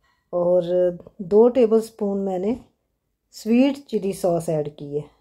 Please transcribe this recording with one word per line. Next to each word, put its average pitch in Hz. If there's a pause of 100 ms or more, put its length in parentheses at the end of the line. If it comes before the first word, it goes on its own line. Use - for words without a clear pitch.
(340)
और 175 (600)
दो 208
tablespoon 220
मैंने 196 (800)
sweet 262
chili 196
sauce 170
add 151
की 151
है। 143 (180)